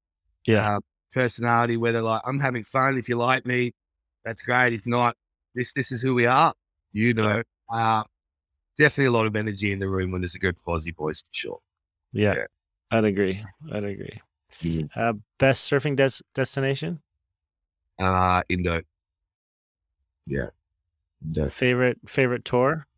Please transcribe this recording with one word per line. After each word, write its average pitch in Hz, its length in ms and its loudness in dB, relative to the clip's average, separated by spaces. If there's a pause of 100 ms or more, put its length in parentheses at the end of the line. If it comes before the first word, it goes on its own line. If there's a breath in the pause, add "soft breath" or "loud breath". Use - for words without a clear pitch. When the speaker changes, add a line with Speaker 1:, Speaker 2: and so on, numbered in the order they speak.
(460)
Speaker 1:
Yeah. 107 300 4
Speaker 2:
uh, 101 40 -2 (320)
personality 117 640 0
where 117 140 0
they're 113 100 0
like, 110 240 0
"I'm 135 140 -4
having 127 240 -2
fun. 131 340 0
If 120 120 -6
you 120 80 -2
like 127 280 0
me, 123 280 -2 (500)
that's 113 200 -10
great. 123 300 2
If 110 120 -8
not, 120 320 0 (380)
this, 123 180 -6
this 135 180 -4
is 120 100 -6
who 131 120 0
we 120 140 4
are." 139 260 4 (400)
You 113 220 2
know, 107 260 2 (320)
uh, 113 300 0 (760)
definitely 143 280 4
a 127 60 4
lot 110 140 2
of 107 100 -2
energy 104 360 -2
in 98 80 -4
the 95 100 -2
room 92 220 -2
when 92 100 -4
there's 90 140 -4
a - 40 -12
good 92 180 -2 (100)
Aussie 82 280 -4
boys 78 260 -4
for - 120 -18
sure. - 260 -8 (540)
Speaker 1:
Yeah, 101 220 2
Speaker 2:
Yeah. 53 100 -4 (460)
Speaker 1:
I'd 110 140 4
agree. 98 380 0 (300)
I'd 104 100 -6
agree. 98 380 -12 (380)
Speaker 2:
Mm. 82 360 -4
Speaker 1:
Uh, 113 180 0 (260)
best 135 320 2
surfing 143 240 0
des-, 135 260 2 (140)
destination? 139 640 -4 (960)
Speaker 2:
Uh, 92 520 4
Indo. 87 320 0 (1500)
Yeah. 67 200 -4 (800)
Indo. 78 220 -2
Speaker 1:
Favorite, 123 580 0
favorite - 380 0
tour? 139 420 0 (120)